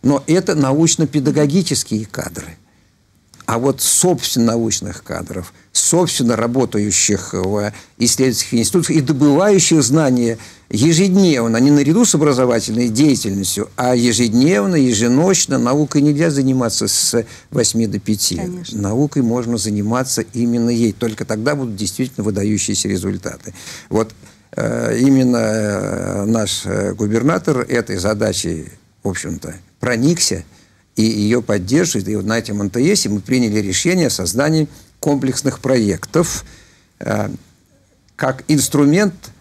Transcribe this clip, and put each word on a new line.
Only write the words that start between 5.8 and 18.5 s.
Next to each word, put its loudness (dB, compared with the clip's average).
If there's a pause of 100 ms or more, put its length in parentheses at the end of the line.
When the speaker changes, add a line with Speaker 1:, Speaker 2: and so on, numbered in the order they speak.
Speaker 1:
работающих 0
в -2 (260)
исследовательских 0
институтах 0
и 4
добывающих 4
знания 2 (320)
ежедневно, 4
не 6
наряду 4
с 2
образовательной 2
деятельностью, 0
а 2
ежедневно, 2
еженочно. 2
Наукой 0
нельзя 2
заниматься 0
с -2 (240)
восьми 0
до -4
пяти. -2
Speaker 2:
Конечно. -8